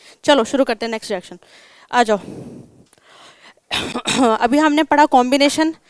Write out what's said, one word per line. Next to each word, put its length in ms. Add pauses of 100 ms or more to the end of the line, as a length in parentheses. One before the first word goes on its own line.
(240)
चलो 200
शुरू 200
करते 220
हैं 60
नेक्स्ट 200
रिएक्शन, 260 (540)
आ 120
जाओ। 160 (1500)
<coughs> 500
अभी 380
हमने 260
पढ़ा 220
कॉम्बिनेशन, 680 (160)